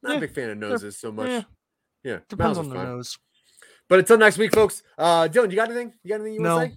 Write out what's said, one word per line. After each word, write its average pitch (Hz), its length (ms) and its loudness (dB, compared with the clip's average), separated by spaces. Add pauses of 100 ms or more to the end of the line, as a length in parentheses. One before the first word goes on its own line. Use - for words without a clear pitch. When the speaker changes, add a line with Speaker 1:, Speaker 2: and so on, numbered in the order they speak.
Speaker 1:
Not 269 100 -4
Speaker 2:
Yeah, 302 60 -2
Speaker 1:
a - 20 -2
big 147 140 -8
fan 123 160 -6
of 104 100 -10
Speaker 2:
they're, 104 100 -8
Speaker 1:
noses 104 280 -8
so 117 140 -12
much. 165 160 -6
Speaker 2:
yeah. 240 140 -4 (640)
Speaker 1:
Yeah, 113 140 -8 (100)
Speaker 2:
Depends 170 280 -2
Speaker 1:
mouths - 20 -6
Speaker 2:
on 160 80 -8
Speaker 1:
are - 20 -12
Speaker 2:
the 131 80 -12
Speaker 1:
fine. 90 100 -8
Speaker 2:
nose. 123 320 -12 (680)
Speaker 1:
But 185 100 8
until 220 200 6
next 208 200 6
week, 214 160 2
folks. 214 280 2 (140)
Uh, 165 320 4
Dylan, 214 220 2
you 185 60 -2
got 226 120 0
anything? 233 240 -8 (120)
You 175 60 -10
got 214 60 -2
anything 214 180 -8
you 214 80 -4
wanna 170 120 0
Speaker 2:
No. 165 180 0
Speaker 1:
say? - 40 -20